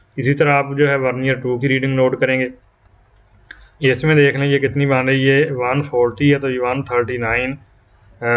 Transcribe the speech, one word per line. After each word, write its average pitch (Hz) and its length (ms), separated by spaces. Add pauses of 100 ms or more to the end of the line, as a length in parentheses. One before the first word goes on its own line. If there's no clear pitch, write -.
(180)
इसी 139 160
तरह 147 180
आप 139 220
जो 143 140
है 139 80
Vernier 131 380
two 123 240
की 131 80
reading 135 300
note 127 240
करेंगे, 131 300 (1300)
इसमें 143 340
देख 143 200
लें 139 100
ये 139 120
कितनी 139 280
बन 131 200
रही 135 180
है, 139 260
वन 127 320
फ़ोर्टी 123 480
है 139 80
तो 139 120
ये 127 80
वन 123 240
थर्टी 123 360
नाइन, 120 340
अ, 151 40 (800)